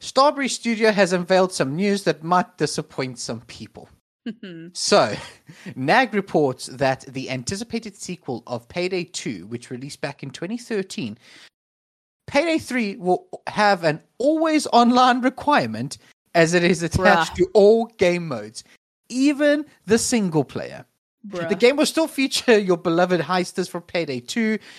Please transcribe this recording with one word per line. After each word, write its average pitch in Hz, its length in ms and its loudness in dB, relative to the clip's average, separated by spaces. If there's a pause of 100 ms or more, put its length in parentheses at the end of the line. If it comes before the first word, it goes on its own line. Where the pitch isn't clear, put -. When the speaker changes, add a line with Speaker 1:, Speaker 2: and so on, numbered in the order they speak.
Speaker 1:
Starbreeze 277 500 2
Studio 220 420 0
has 185 200 2
unveiled 185 400 2
some 135 220 -2
news 196 300 0
that 151 180 -2
might 180 360 0
disappoint 143 600 -6
some 113 240 -10
people. - 520 -18
Speaker 2:
<laughs> - 40 -20 (760)
Speaker 1:
So, 135 400 2 (300)
<laughs> - 300 -18
nag 196 400 2
reports 160 520 -2
that 131 420 -2
the 131 220 -10
anticipated 196 640 -8
sequel - 500 -10
of 120 220 -10
Payday 180 360 -4
two, 101 420 -10
which 117 240 -14
released 131 320 -12
back 143 200 -10
in 139 80 -12
twenty 202 280 -10
thirteen, 190 580 -8 (1080)
Payday 320 320 0
three 226 380 -4
will 180 300 -2 (200)
have 202 380 2
an 156 160 0 (180)
always 311 500 2
online 247 540 4
requirement 139 720 -2 (380)
as 165 180 6
it 175 100 4
is 170 200 2
attached 175 500 2
Speaker 2:
Bruh. - 40 -12
Speaker 1:
to 180 180 0
all 226 320 6 (100)
game 175 320 0
modes, 110 360 -10 (440)
even 294 560 2 (220)
the 220 120 2
single 180 460 0
player. - 400 -10 (420)
Speaker 2:
Bruh. 175 220 -8
Speaker 1:
The 190 80 0
game 247 200 4
will 294 80 2
still 320 220 0
feature 254 520 2
<laughs> 196 120 0
your 175 60 4
beloved 175 440 0
heisters 180 480 -4
from 175 140 -10
Payday 143 380 -6
two, 220 380 -2 (200)